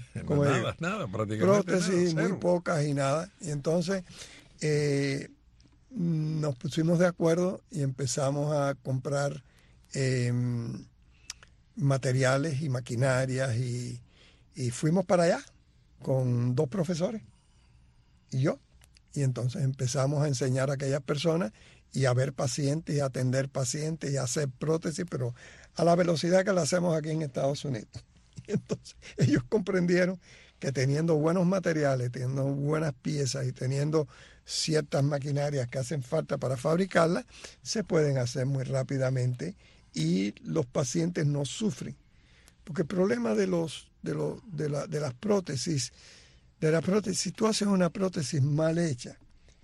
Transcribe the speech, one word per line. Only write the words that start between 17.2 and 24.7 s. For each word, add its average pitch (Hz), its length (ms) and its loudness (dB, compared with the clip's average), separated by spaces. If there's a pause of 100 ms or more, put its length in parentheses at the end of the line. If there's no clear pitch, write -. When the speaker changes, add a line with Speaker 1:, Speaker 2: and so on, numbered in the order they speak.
Speaker 2:
y 131 120 0
yo. 202 160 0 (560)
Y 143 80 -2
entonces 123 400 0
empezamos 135 600 0
a 151 40 2
enseñar 131 420 0
a 143 40 -2
aquellas 139 280 -2
personas 165 500 0 (400)
y 131 140 2
a 123 60 4
ver 131 200 2
pacientes 143 640 -2
y 147 40 2
a 139 60 2
atender 131 420 0
pacientes 147 640 -4
y 139 40 0
a 131 80 0
hacer 143 240 -2
prótesis, 165 600 -2